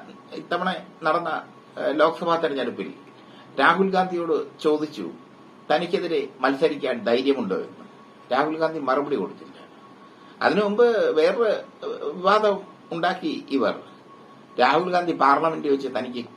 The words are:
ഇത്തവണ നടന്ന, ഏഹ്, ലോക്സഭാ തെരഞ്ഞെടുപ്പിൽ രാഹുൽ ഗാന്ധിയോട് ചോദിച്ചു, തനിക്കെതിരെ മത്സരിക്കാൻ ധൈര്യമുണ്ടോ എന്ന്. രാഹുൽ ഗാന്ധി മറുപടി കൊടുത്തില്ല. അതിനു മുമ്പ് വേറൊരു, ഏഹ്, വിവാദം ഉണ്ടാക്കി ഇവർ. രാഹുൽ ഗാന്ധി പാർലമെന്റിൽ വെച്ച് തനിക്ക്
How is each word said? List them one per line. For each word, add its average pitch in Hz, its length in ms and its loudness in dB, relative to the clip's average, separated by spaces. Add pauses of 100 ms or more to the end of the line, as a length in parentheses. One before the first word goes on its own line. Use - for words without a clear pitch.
(340)
ഇത്തവണ 180 400 -4 (280)
നടന്ന, 160 400 -2 (360)
ഏഹ്, 139 200 -2
ലോക്സഭാ 165 380 2
തെരഞ്ഞെടുപ്പിൽ 123 560 -4 (640)
രാഹുൽ 175 320 4
ഗാന്ധിയോട് 175 680 -2
ചോദിച്ചു, 151 500 -2 (680)
തനിക്കെതിരെ 165 520 -2 (120)
മത്സരിക്കാൻ 135 640 0
ധൈര്യമുണ്ടോ 120 520 0
എന്ന്. - 300 -8 (480)
രാഹുൽ 156 240 0
ഗാന്ധി 160 220 -2
മറുപടി 143 360 0
കൊടുത്തില്ല. - 380 -8 (880)
അതിനു 151 200 4
മുമ്പ് 208 540 2
വേറൊരു, 196 340 4
ഏഹ്, - 540 -6
വിവാദം 190 560 2 (320)
ഉണ്ടാക്കി 170 580 -2
ഇവർ. 113 300 0 (800)
രാഹുൽ 151 320 4
ഗാന്ധി 175 200 0
പാർലമെന്റിൽ 147 600 2
വെച്ച് 135 160 0
തനിക്ക് 120 500 -6